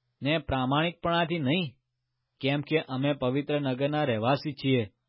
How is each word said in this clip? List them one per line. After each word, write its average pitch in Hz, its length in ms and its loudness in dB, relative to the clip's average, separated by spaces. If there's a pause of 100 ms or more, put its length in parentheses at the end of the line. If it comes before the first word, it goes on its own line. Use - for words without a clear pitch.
(220)
ને 147 160 0
પ્રામાણિકપણાથી 160 1000 0
નહીં, 151 360 0 (680)
કેમ 143 200 0
કે 156 200 0
અમે 131 320 -2
પવિત્ર 139 460 0
નગરના 143 440 0
રહેવાસી 127 500 0
છીએ, 127 380 0 (180)